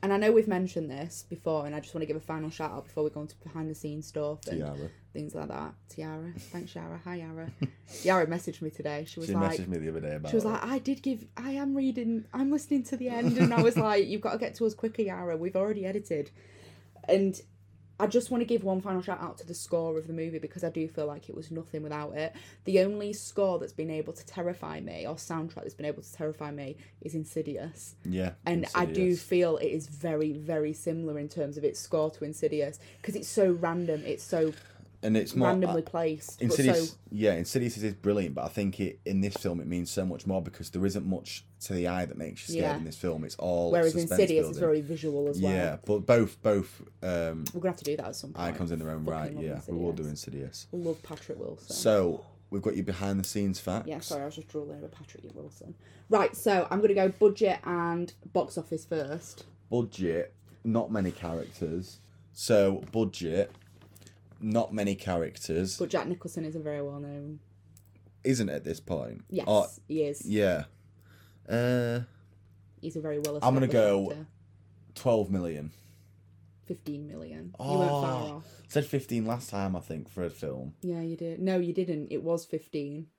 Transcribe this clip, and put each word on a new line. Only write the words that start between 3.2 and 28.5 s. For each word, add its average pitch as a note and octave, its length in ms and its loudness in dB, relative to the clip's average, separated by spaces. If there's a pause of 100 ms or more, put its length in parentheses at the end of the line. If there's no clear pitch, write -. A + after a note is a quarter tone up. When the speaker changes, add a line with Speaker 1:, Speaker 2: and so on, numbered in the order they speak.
Speaker 1:
into D3+ 160 -12
behind D#3 340 -8
the D#3 40 -6
scenes D3+ 320 -10
stuff D3+ 320 -4 (100)
and E3 100 -4
Speaker 2:
Tiara. D3 300 -6 (240)
Speaker 1:
things D3+ 220 -10
like - 140 -8
that. D3+ 260 -8 (160)
Tiara. D#3+ 480 -10
Thanks, F3 360 -12
Yara. E3 300 -10
Hi, F3+ 120 -10
Yara. D#3+ 340 -10 (260)
Speaker 2:
<laughs> - 260 -18
Speaker 1:
Yara F3+ 240 6
messaged E3+ 360 -4
me D#3 80 -6
today. D3 360 -6
She - 140 -12
was E3 80 -6
Speaker 2:
She G2 60 0
Speaker 1:
like, F#2+ 260 2
Speaker 2:
messaged F#2 80 -4
me F2+ 80 -2
the D#2+ 140 -2
other D#2+ 100 -4
day D2+ 140 -4
about D3+ 160 -6
Speaker 1:
she A#3 60 2
was G#3 100 4
Speaker 2:
it. - 20 2
Speaker 1:
like, A3 160 -2
"I B3+ 140 -2
did C4+ 240 -2
give, B3+ 240 -4 (100)
I B3+ 140 -8
am C#4 240 -2
reading, A#3 580 0
I'm C4+ 180 2
listening C#4+ 340 2
to - 120 -4
the B3 140 -2
end." A#3+ 260 4
And B3+ 160 8
I A3+ 80 6
was A#3 160 8
like, G#3 300 6
"You've G#3 160 -2
gotta - 160 -2
get A3+ 160 -4
to A#3 100 0
us G#3+ 80 4
quicker, A3 300 -2
Yara. F3+ 340 -2
We've F3 200 -2
already G3+ 280 0
edited." F#3 460 -2 (760)
And G3 320 6 (600)
I G#3 80 4
just A#3+ 240 4
wanna A#3+ 160 2
give A3+ 180 2
one F#3+ 160 2
final F#3+ 220 -2
shout F#3 180 -4
out - 180 -8
to - 80 -14
the E3+ 60 -10
score E3 460 -2
of D#3+ 80 -6
the E3 80 -6
movie E3 240 -4
because D#3 260 -8
I E3 60 0
do D#3+ 180 -2
feel D#3+ 180 -4
like D3 220 -8
it - 60 -10
was D#3+ 160 -12
nothing D#3+ 320 -8
without D3+ 340 -6
it. D#3 180 -2 (300)
The F#3+ 160 8
only G#3 320 2
score G3 460 0
that's - 160 -8
been D#3+ 160 -4
able D#3 240 -4
to - 100 -18
terrify E3+ 560 -6
me, - 260 -8
or D3+ 100 -6
soundtrack D#3+ 400 -6
that's - 180 -10
been D#3 100 -10
able D3+ 180 -4
to - 100 -18
terrify D3+ 380 -6
me, C#3+ 280 -10 (240)
is D#3 120 -10
Insidious. D#3 840 -6 (100)
Speaker 2:
Yeah, F#2 260 0 (140)
Speaker 1:
And E3+ 180 2 (100)